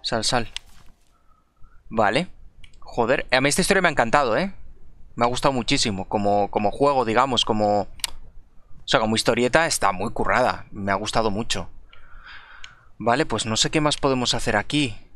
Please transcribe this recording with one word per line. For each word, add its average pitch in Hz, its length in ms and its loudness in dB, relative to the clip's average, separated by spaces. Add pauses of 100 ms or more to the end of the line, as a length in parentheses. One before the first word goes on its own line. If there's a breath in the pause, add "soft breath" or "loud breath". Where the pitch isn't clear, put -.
Sal, 113 200 -2
sal. 120 260 0 (1400)
Vale. 113 380 2 (540)
Joder, 123 500 0
a 127 100 4
mí 135 80 2
esta 143 120 2
historia 190 220 4
me 180 40 2
ha 165 60 2
encantado, 123 440 2
¿eh? 190 160 -2 (640)
Me 120 100 2
ha 120 40 2
gustado 127 240 2
muchísimo, 117 560 0
como, 101 420 0
como 104 220 0
juego, 139 320 2
digamos, 117 400 2
como... 104 380 2
O - 1040 -12
sea, 139 100 4
como 110 160 2
historieta 120 540 2
está 98 240 0
muy 95 180 -4
currada, 98 640 0
me 101 180 -4
ha 98 60 4
gustado 107 340 0
mucho. 101 400 -4 (1300 loud breath)
Vale, 120 280 2
pues 110 200 -4
no 110 100 -2
sé - 140 2
qué 160 100 2
más 151 160 2
podemos 131 380 0
hacer 117 220 0
aquí. 123 400 0 (180)